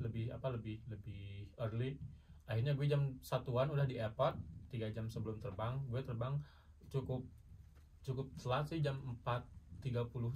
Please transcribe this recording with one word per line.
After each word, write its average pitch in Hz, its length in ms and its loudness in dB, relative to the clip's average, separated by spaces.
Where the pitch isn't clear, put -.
lebih, 113 320 0
apa, 120 160 0
lebih, 110 400 -2
lebih 101 560 -8
early." 117 320 2
Akhirnya 120 240 6
gue 143 160 4
jam 139 320 4
satuan 131 480 4
udah 139 160 6
di 127 160 0
airport, 131 320 4
tiga 110 240 -2
jam 110 160 -2
sebelum 110 320 -2
terbang. 107 480 -2
Gue 117 160 0
terbang 127 400 0
cukup, 127 320 0
cukup 135 320 -2
telat 131 320 2
sih, 165 160 0
jam 135 240 2
empat 123 400 -2
tiga 120 280 0
puluh, 120 300 -2